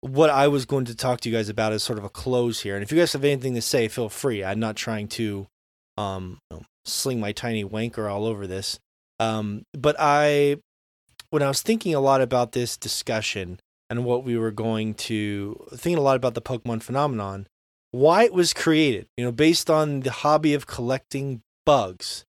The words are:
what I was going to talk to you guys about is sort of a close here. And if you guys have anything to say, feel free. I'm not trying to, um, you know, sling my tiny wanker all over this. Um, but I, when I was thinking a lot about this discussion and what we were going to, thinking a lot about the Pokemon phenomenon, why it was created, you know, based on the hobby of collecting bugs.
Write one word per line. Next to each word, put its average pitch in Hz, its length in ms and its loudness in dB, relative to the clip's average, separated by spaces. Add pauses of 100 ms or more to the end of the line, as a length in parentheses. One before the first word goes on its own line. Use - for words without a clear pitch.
what 139 300 4
I 139 180 6
was 139 180 0
going 135 200 0
to 117 80 -10
talk 123 260 -2
to - 80 -6
you 113 80 -2
guys 110 120 0
about 107 240 0
is 107 100 -2
sort 110 160 -4
of 101 60 -10
a 101 60 -8
close 120 500 -2
here. 98 140 -6
And 101 80 -4
if 104 100 -6
you 156 60 4
guys 175 140 4
have 139 120 -4
anything 131 300 0
to 117 80 -2
say, 117 260 2
feel 113 200 -4
free. 107 360 -2
I'm 101 160 -2
not 110 160 -2
trying 107 320 -6
to, 101 380 -6 (500)
um, 95 420 -6 (120)
you 82 80 -16
know, 82 40 -18 (220)
sling - 340 -4
my 104 140 -4
tiny 113 320 -4
wanker 107 460 -6
all 104 160 -4
over 104 200 -6
this. 95 320 -8 (400)
Um, 107 440 -4 (100)
but 147 260 2
I, 147 600 4 (720)
when 147 120 2
I 139 60 2
was 139 140 -2
thinking 220 320 0
a 139 60 2
lot 135 200 6
about 123 320 2
this 123 240 -2
discussion 107 800 -4 (320)
and 120 140 -4
what 123 200 0
we 120 140 -2
were 113 140 0
going 110 420 -2
to, 104 760 -6
thinking 170 280 -2
a 147 40 2
lot 135 140 6
about 123 180 0
the 113 80 -4
Pokemon 117 400 -6
phenomenon, 110 640 -4 (440)
why 160 340 6
it 220 100 2
was 175 180 4
created, 151 540 2 (100)
you 123 80 -4
know, 123 80 -2
based 160 380 4
on 151 300 2
the 131 100 -4
hobby 151 440 2
of 139 120 -4
collecting 131 760 -6 (240)
bugs. 107 600 0 (140)